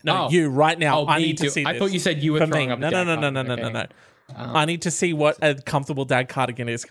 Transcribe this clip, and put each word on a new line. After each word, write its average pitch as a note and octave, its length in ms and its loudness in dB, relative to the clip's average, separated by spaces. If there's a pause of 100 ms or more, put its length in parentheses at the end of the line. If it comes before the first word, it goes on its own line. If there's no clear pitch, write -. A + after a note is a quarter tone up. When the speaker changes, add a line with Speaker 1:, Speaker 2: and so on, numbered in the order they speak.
Speaker 1:
No, D#3 220 2
Speaker 2:
Oh. B2+ 40 -2
Speaker 1:
you D#3+ 200 4
right D3+ 280 4
now. D3+ 220 2
Speaker 2:
Oh, D3 80 0
Speaker 1:
I D#3 100 2
Speaker 2:
me D#3+ 100 2
Speaker 1:
need D#3 120 -2
to E3+ 60 0
Speaker 2:
too. C#3+ 40 0
Speaker 1:
see C#3 160 -2
Speaker 2:
I C#3 80 0
Speaker 1:
this. B2 60 -4
Speaker 2:
thought G3 120 0
you F3+ 80 -2
said D#3+ 220 0
you D3+ 120 2
were D#3 60 2
Speaker 1:
For E3 60 4
Speaker 2:
throwing D#3 220 0
Speaker 1:
me. B2+ 60 -2
Speaker 2:
up A#2+ 40 -2
a B2+ 40 -10
Speaker 1:
No, D3+ 100 -2
Speaker 2:
dad F3+ 140 0
Speaker 1:
no, E3+ 100 0
no, D3 160 0
no, C3+ 120 -4
Speaker 2:
cardigan. B2+ 40 -6
Speaker 1:
no, B2 80 -2 (160)
no, A2+ 80 -4
Speaker 2:
Okay. - 100 -8 (480)
Speaker 1:
no. A#2 60 -12
Speaker 2:
Um, B2 120 -6
Speaker 1:
I D3+ 100 4
need E3+ 180 -2
to E3+ 80 0
see F3 220 0
what D3+ 280 2
a D3+ 140 4
comfortable C#3 500 -4
dad C3 240 0
cardigan B2 400 -4
is. A#2 220 -6